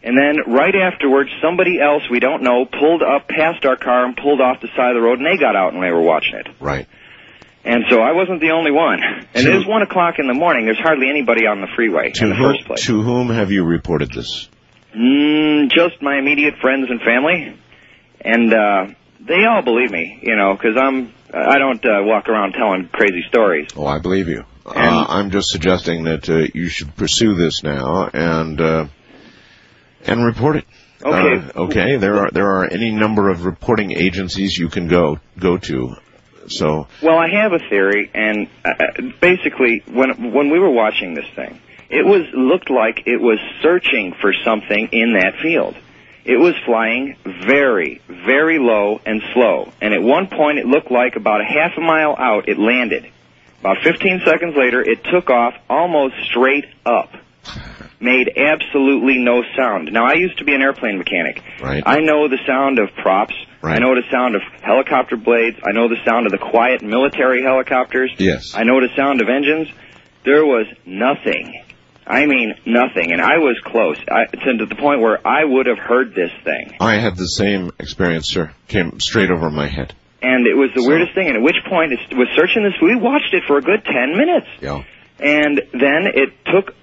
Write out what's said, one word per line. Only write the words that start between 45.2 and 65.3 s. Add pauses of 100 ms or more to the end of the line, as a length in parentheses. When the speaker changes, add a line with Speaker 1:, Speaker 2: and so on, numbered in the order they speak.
Speaker 1:
field. (500)
It
was (120)
flying (100)
very,
very
low
and (120)
slow. (100)
And
at
one
point,
it
looked
like
about
a
half
a
mile
out,
it
landed. (520)
About
fifteen
seconds
later,
it
took
off (160)
almost (140)
straight (200)
up. (880)
Made
absolutely
no (120)
sound.
Now,
I
used
to
be
an
airplane
mechanic. (200)
Speaker 2:
Right.
Speaker 1:
I
know
the
sound
of
props. (260)
Speaker 2:
Right.
Speaker 1:
I
know
the (100)
sound
of (200)
helicopter
blades.